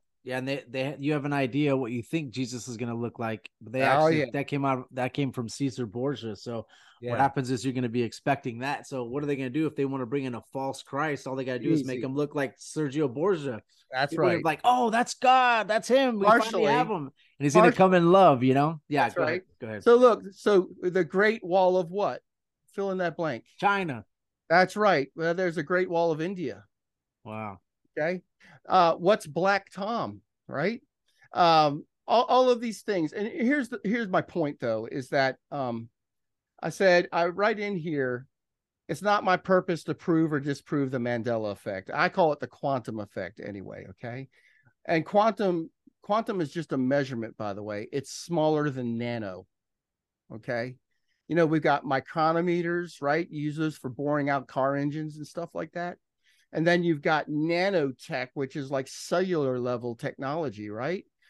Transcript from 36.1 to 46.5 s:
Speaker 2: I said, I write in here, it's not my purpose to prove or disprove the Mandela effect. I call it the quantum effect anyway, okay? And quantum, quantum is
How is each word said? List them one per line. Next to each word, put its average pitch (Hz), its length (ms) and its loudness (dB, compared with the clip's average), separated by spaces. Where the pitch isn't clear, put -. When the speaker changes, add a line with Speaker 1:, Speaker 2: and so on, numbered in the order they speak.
Speaker 2:
I 165 80 -4
said, 175 420 4
I 170 160 2
write 202 320 0
in 208 160 -4
here, 139 500 -4
it's 156 140 -6
not 208 220 2
my 185 140 4
purpose 180 480 2
to 160 80 -4
prove 160 380 2
or 151 80 0
disprove 139 520 -4
the 131 60 -2
Mandela 117 540 -2
effect. 98 420 -10
I 165 160 0
call 175 220 2
it 147 80 -4
the 123 80 -8
quantum 123 520 -6
effect 101 440 -10
anyway, 101 480 -12
okay? 127 380 -12
And 160 200 0
quantum, 202 640 0
quantum 214 380 -2
is 147 120 -4